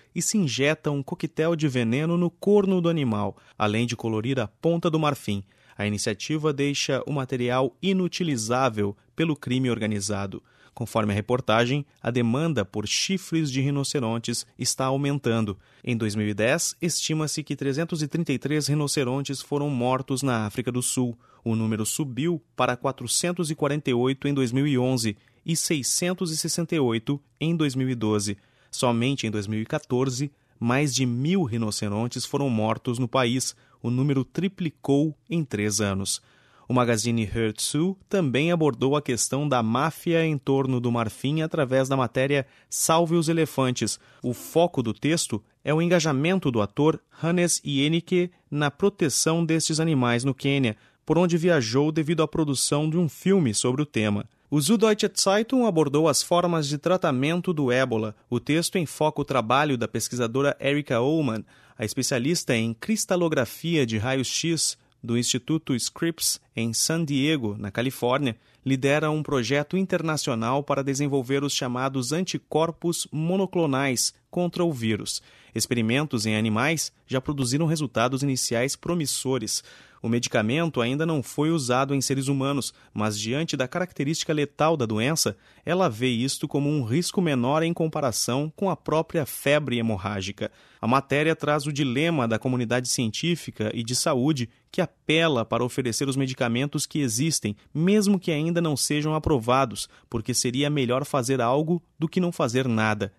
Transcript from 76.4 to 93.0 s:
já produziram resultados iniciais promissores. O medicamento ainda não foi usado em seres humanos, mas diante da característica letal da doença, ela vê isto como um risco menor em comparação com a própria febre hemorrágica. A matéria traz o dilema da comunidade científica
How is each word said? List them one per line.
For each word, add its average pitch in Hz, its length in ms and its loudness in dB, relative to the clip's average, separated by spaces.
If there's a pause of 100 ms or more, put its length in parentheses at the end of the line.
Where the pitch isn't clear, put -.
já 127 140 -2
produziram 139 440 0
resultados 135 580 0
iniciais 131 520 -2
promissores. 131 880 -4 (380)
O 113 80 -4
medicamento 123 720 0
ainda 131 240 0
não 156 200 -2
foi 151 260 0
usado 135 420 0
em 139 80 0
seres 131 280 -2
humanos, 139 440 -2 (220)
mas 107 240 -2
diante 135 380 -2
da 127 100 0
característica 160 640 -4
letal 151 440 2
da 120 100 0
doença, 113 500 0 (300)
ela 180 220 2
vê 117 180 -2
isto 127 400 0
como 143 240 0
um 147 140 0
risco 160 360 0
menor 147 440 2
em 170 80 0
comparação 151 800 -2
com 196 160 -2
a 156 60 -2
própria 156 500 -2
febre 143 500 0
hemorrágica. 104 760 -4 (280)
A 110 60 -4
matéria 139 480 2
traz 147 320 0
o 156 60 -4
dilema 139 560 0
da 110 100 0
comunidade 123 480 -2
científica 123 880 -2